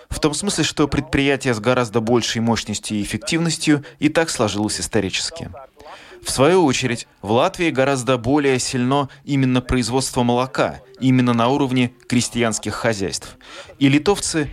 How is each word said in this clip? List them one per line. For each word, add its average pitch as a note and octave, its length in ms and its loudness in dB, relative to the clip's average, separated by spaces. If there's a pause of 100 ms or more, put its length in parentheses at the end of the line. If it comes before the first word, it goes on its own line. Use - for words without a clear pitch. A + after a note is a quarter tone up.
(100)
В - 100 -6
том D3+ 140 2
смысле, F#3+ 300 -2
что - 240 0
предприятие C#3 640 0
с G#2+ 60 -6
гораздо A#2 400 0
большей A2+ 400 0
мощностью A2 580 -2
и G#2 40 -2
эффективностью D3+ 800 -2 (140)
и D3 100 2
так D#3+ 220 0
сложилось G#2 500 -2
исторически. - 720 -4 (720)
В - 80 -8
свою E3+ 340 4
очередь, A#2+ 420 0 (160)
в G2+ 100 -4
Латвии E3 380 2
гораздо C3 480 0
более C3+ 400 2
сильно C3 500 0 (160)
именно C3 360 2
производство B2+ 600 -2
молока, A#2+ 580 0 (200)
именно B2+ 320 4
на A#2 160 2
уровне B2+ 440 0 (160)
крестьянских A2+ 680 -2
хозяйств. G2 600 -4 (420)
И C#3 100 4
литовцы D3+ 640 0